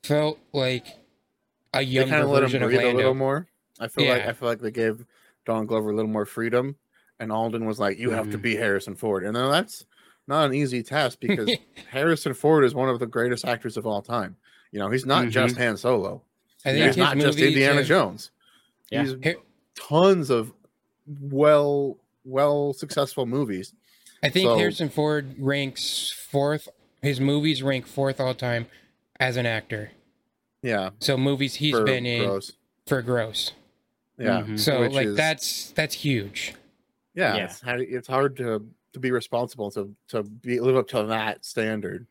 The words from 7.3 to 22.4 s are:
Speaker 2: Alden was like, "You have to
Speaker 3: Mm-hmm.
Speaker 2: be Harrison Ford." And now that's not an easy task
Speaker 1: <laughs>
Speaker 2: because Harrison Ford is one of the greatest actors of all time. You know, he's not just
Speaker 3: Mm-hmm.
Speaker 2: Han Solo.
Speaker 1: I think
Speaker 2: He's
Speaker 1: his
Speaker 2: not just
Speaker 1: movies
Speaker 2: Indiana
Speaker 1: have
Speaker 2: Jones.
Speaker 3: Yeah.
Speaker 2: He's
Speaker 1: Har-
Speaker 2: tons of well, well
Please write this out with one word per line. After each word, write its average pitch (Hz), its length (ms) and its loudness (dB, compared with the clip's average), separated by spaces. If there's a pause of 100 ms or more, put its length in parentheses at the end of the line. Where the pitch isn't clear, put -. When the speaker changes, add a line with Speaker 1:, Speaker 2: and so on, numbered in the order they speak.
Speaker 2:
Alden 113 340 -2
was 107 140 -4
like, 98 200 -2
"You 120 120 -2
have 113 140 -2
to 104 80 -6
Speaker 3:
Mm-hmm. 104 80 -6
Speaker 2:
be 117 140 0
Harrison 101 400 -2
Ford." 98 280 -2
And 104 100 -6
now 123 180 0
that's 180 340 -2 (420)
not 147 200 2
an 131 80 0
easy 127 280 0
task 135 360 -2
Speaker 1:
<laughs> - 20 -12
Speaker 2:
because 120 300 0 (380)
Harrison 147 440 0
Ford 147 320 4
is 123 80 2
one 131 160 0
of 120 100 0
the 123 80 -2
greatest 117 380 -2
actors 117 320 -4
of 110 80 -6
all 104 160 -2
time. 101 340 -6 (360)
You 104 80 -8
know, 98 100 -2
he's 131 160 -2
not 131 240 2
just 123 260 2
Speaker 3:
Mm-hmm. 123 80 0
Speaker 2:
Han 110 140 0
Solo. 101 460 -2 (420)
Speaker 1:
I 135 60 0
think 135 140 2
Speaker 2:
He's 135 100 6
Speaker 1:
his - 20 0
Speaker 2:
not 135 200 4
just 147 200 4
Speaker 1:
movies 139 160 6
Speaker 2:
Indiana 139 240 4
Speaker 1:
have 135 80 2
Speaker 2:
Jones. 123 460 0 (580)
Speaker 3:
Yeah. 117 140 0
Speaker 2:
He's 135 200 -4
Speaker 1:
Har- 165 200 -2 (320)
Speaker 2:
tons 170 560 4
of 113 200 2 (540)
well, 143 920 2 (280)
well 143 480 2